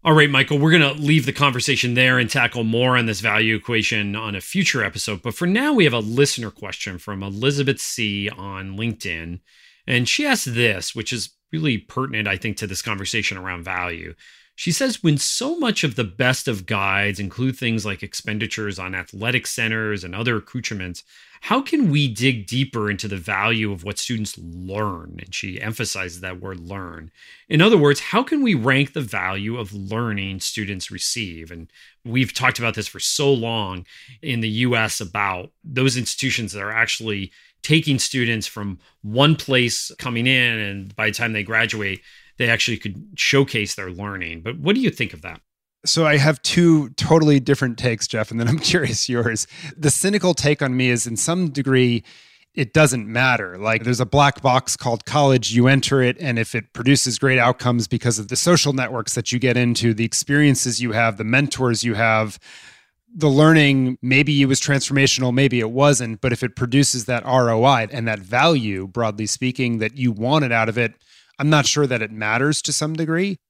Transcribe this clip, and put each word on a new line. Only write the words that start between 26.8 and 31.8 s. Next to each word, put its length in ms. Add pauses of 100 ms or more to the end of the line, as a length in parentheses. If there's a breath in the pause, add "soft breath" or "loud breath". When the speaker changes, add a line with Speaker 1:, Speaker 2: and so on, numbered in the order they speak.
Speaker 1:
In 140
other 160
words, 220
how 240
can 180
we 140
rank 380
the 80
value 560
of 160
learning 680
students 500
receive? 600
And 200 (320 soft breath)